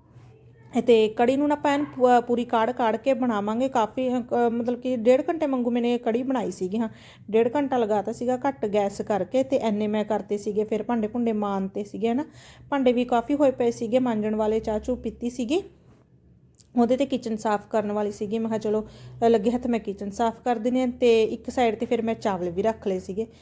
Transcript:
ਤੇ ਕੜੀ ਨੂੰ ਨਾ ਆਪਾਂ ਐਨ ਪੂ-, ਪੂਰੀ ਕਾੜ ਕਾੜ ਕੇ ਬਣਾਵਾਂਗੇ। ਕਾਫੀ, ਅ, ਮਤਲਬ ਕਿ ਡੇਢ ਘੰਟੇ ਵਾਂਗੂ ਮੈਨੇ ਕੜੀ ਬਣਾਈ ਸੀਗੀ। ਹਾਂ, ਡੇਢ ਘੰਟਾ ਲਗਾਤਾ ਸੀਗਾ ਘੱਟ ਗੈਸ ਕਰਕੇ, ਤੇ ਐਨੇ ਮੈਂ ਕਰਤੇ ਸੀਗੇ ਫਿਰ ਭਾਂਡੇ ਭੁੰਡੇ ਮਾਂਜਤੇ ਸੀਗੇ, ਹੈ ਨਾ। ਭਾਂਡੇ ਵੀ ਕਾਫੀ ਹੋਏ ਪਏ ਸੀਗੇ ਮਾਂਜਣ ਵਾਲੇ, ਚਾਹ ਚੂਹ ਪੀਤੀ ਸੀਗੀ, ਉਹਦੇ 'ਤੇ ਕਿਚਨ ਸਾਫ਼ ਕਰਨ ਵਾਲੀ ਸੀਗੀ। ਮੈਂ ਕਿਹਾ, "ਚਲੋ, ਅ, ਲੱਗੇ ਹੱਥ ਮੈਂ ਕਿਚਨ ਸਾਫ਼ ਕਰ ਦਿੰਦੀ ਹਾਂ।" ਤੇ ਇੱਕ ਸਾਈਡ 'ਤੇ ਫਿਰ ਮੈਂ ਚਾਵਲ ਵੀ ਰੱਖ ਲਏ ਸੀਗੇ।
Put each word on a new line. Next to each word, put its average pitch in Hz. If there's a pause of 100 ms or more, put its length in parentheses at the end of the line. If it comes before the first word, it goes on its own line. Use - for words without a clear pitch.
(880)
ਤੇ 220
ਕੜੀ 240
ਨੂੰ 294
ਨਾ 294
ਆਪਾਂ 294
ਐਨ 285
ਪੂ-, 247
ਪੂਰੀ 240
ਕਾੜ 226
ਕਾੜ 233
ਕੇ 269
ਬਣਾਵਾਂਗੇ। 226
ਕਾਫੀ, 254
ਅ, 240
ਮਤਲਬ 240
ਕਿ 254
ਡੇਢ 247
ਘੰਟੇ 330
ਵਾਂਗੂ 254
ਮੈਨੇ 240
ਕੜੀ 240
ਬਣਾਈ 247
ਸੀਗੀ। 185
ਹਾਂ, 233 (420)
ਡੇਢ 233
ਘੰਟਾ 277
ਲਗਾਤਾ 214
ਸੀਗਾ 247 (100)
ਘੱਟ 277
ਗੈਸ 202
ਕਰਕੇ, 202
ਤੇ 269
ਐਨੇ 214
ਮੈਂ 208
ਕਰਤੇ 208
ਸੀਗੇ 208
ਫਿਰ 214
ਭਾਂਡੇ 226
ਭੁੰਡੇ 233
ਮਾਂਜਤੇ 202
ਸੀਗੇ, 202
ਹੈ 233
ਨਾ। 285 (460)
ਭਾਂਡੇ 262
ਵੀ 240
ਕਾਫੀ 247
ਹੋਏ 285
ਪਏ 247
ਸੀਗੇ 233
ਮਾਂਜਣ 214
ਵਾਲੇ, 220
ਚਾਹ 214
ਚੂਹ 240
ਪੀਤੀ 233
ਸੀਗੀ, 254 (1160)
ਉਹਦੇ 240
'ਤੇ 269
ਕਿਚਨ 240
ਸਾਫ਼ 208
ਕਰਨ 208
ਵਾਲੀ 208
ਸੀਗੀ। 208
ਮੈਂ 226
ਕਿਹਾ, 220
"ਚਲੋ, 214 (400)
ਅ, -
ਲੱਗੇ 226
ਹੱਥ 240
ਮੈਂ 233
ਕਿਚਨ 202
ਸਾਫ਼ 226
ਕਰ 247
ਦਿੰਦੀ 247
ਹਾਂ।" 254
ਤੇ 233
ਇੱਕ 226
ਸਾਈਡ 247
'ਤੇ 240
ਫਿਰ 233
ਮੈਂ 226
ਚਾਵਲ 185
ਵੀ 175
ਰੱਖ 220
ਲਏ 190
ਸੀਗੇ। 190 (140)